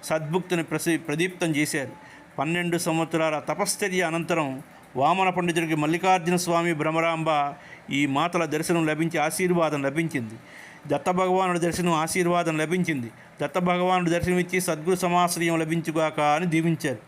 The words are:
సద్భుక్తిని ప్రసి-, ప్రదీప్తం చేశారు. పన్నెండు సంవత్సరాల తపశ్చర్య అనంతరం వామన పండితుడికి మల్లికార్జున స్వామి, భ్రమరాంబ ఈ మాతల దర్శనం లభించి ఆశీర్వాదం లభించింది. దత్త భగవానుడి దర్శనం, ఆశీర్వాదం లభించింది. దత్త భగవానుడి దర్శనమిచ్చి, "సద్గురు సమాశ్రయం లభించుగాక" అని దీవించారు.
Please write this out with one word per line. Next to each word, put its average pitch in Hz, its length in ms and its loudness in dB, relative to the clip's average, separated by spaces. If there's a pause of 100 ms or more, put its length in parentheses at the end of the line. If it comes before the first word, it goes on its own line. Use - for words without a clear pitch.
సద్భుక్తిని 165 600 -2
ప్రసి-, 156 360 -2
ప్రదీప్తం 165 560 -2
చేశారు. 143 360 -2 (480)
పన్నెండు 175 380 -2
సంవత్సరాల 160 640 0
తపశ్చర్య 185 600 -2
అనంతరం 160 600 -2 (340)
వామన 175 340 4
పండితుడికి 170 460 0
మల్లికార్జున 170 600 2
స్వామి, 170 380 0
భ్రమరాంబ 156 800 0 (380)
ఈ 143 140 2
మాతల 165 400 2
దర్శనం 156 400 0
లభించి 156 320 0
ఆశీర్వాదం 160 640 0
లభించింది. 139 500 -2 (540)
దత్త 143 240 0
భగవానుడి 185 480 2
దర్శనం, 170 340 0
ఆశీర్వాదం 165 640 0
లభించింది. 156 540 -2 (300)
దత్త 147 180 -2
భగవానుడి 180 500 2
దర్శనమిచ్చి, 175 520 0
"సద్గురు 170 340 0
సమాశ్రయం 175 640 2
లభించుగాక" 160 600 -2
అని 151 260 2
దీవించారు. 160 520 0 (100)